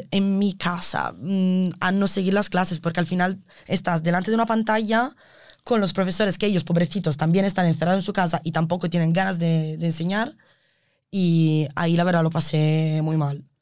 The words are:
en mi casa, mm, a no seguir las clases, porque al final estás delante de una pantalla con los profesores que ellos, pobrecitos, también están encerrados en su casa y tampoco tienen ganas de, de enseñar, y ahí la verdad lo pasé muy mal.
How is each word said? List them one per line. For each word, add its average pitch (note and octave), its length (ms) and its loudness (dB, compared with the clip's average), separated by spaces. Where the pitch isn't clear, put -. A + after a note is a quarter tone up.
en G3 260 2
mi G3+ 160 0
casa, F3 640 -4
mm, F#3 520 0
a F#3 120 0
no G3 160 2
seguir F#3+ 260 0
las G#3 160 0
clases, F3+ 300 -2
porque E3+ 200 -4
al F3 80 0
final F#3 320 -2
estás E3 360 -2
delante F3 280 0
de A3+ 40 2
una A3+ 100 2
pantalla A3 680 0
con A3+ 180 2
los F#3 120 0
profesores F#3+ 440 0
que - 80 -2
ellos, F#3 180 0
pobrecitos, E3+ 540 0
también E3 280 2
están F#3+ 200 0
encerrados E3+ 380 0
en - 20 -6
su G3+ 80 -6
casa E3+ 300 0
y E3+ 80 -6
tampoco E3+ 380 -2
tienen E3 240 2
ganas F#3+ 260 0
de, D#3+ 380 0
de E3 100 -4
enseñar, G3 480 -4
y D#3+ 680 2
ahí E3+ 200 0
la E3+ 80 2
verdad F3 200 2
lo D#3+ 60 2
pasé D#3 720 0
muy D#3 160 0
mal. C#3+ 260 -2